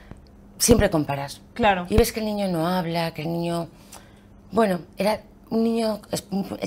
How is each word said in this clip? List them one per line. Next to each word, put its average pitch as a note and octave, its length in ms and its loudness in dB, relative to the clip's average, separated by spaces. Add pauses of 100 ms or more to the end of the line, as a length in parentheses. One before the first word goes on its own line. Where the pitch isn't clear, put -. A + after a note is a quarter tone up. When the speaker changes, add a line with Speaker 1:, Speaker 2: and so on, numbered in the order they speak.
(580)
Speaker 1:
siempre G#3 320 6
comparas. C#3+ 500 -2 (140)
Speaker 2:
Claro. F#3+ 340 2
Speaker 1:
Y G#3 80 2
ves A3+ 160 4
que A3 80 -6
el A3 60 -4
niño G#3 220 -4
no E3 180 0
habla, E3+ 480 -2
que D3+ 80 -10
el E3 100 -4
niño... E3+ 360 -4 (840)
Bueno, F#3+ 300 2 (180)
era G#3 240 0 (260)
un A3+ 160 0
niño A3+ 360 0 (120)
es-, - 120 -6 (420)